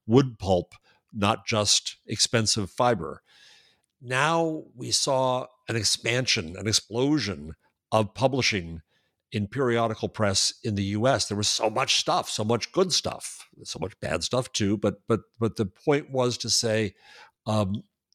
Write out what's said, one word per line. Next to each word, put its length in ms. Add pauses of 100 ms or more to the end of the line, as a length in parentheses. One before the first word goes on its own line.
wood 320
pulp, 380 (360)
not 360
just 580
expensive 640
fiber. 540 (800)
Now 640 (120)
we 160
saw 560 (200)
an 80
expansion, 800
an 100
explosion 880 (360)
of 220
publishing 680 (500)
in 160
periodical 640
press 440 (100)
in 120
the 80
U 240
S. 200
There 100
was 100
so 220
much 260
stuff, 340
so 140
much 300
good 180
stuff, 560 (160)
so 160
much 220
bad 220
stuff 280
too. 240
But, 320
but, 140 (180)
but 160
the 120
point 440
was 280
to 100
say, 460 (500)
um, 380 (320)